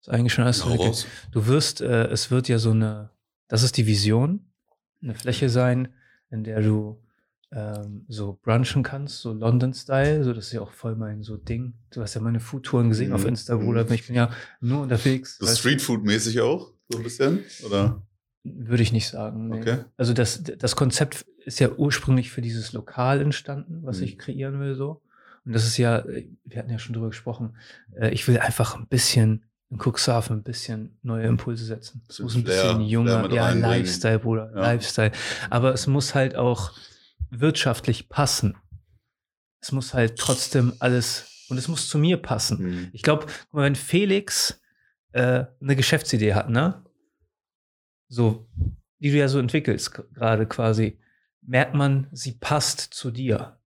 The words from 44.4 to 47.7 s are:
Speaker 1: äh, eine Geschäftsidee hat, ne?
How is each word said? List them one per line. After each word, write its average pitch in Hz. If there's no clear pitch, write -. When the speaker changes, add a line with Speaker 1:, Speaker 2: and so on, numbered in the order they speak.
Speaker 1:
äh, 127
eine 135
Geschäftsidee 120
hat, 107
ne? 147